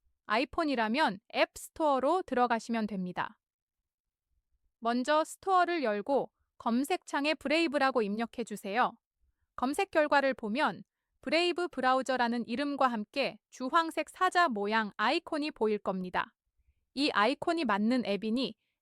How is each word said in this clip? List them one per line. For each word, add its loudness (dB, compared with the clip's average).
아이폰이라면 0
앱스토어로 0
들어가시면 0
됩니다. -6
먼저 2
스토어를 2
열고 0
검색창에 -2
브레이브라고 2
입력해주세요. -2
검색 -2
결과를 4
보면 -4
브레이브 0
브라우저라는 0
이름과 0
함께 -4
주황색 -2
사자 2
모양 -2
아이콘이 -2
보일 0
겁니다. -4
이 0
아이콘이 0
맞는 0
앱이니 -2